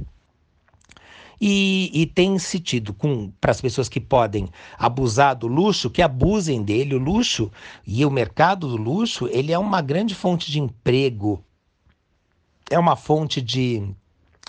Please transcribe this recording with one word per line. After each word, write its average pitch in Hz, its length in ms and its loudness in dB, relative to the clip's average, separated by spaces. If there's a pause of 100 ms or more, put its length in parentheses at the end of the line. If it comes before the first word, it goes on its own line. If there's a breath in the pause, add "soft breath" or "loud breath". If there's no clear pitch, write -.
(1500 loud breath)
E, 190 480 2
e 156 120 2
tem 190 340 2
se - 180 -6
tido 117 360 -4
com, 117 360 -2 (120)
pras 117 180 2
pessoas 127 300 -2
que - 100 -4
podem 107 480 0 (320 loud breath)
abusar 127 560 2
do 120 100 -8
luxo, 151 440 0
que - 120 0
abusem 156 640 2
dele. 127 320 0
O 127 40 2
luxo 156 520 0 (340 loud breath)
e 110 200 0
o 139 60 2
mercado 151 580 0
do 120 80 -4
luxo, 143 500 -2
ele 131 240 -2
é 170 80 0
uma 202 220 0
grande 175 340 -2
fonte 175 340 -2
de 147 120 -2
emprego, 120 840 -2 (1300)
é 165 100 4
uma 165 160 4
fonte 151 460 -2
de, 120 420 -2 (640)